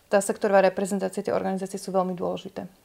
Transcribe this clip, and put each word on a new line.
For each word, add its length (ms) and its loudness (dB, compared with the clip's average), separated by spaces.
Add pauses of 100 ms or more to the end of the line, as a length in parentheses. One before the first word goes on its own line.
tá 160 2
sektorová 400 2
reprezentácia, 640 0
tie 100 -2
organizácie 400 -2
sú 160 -10
veľmi 240 0
dôležité. 540 -8 (160)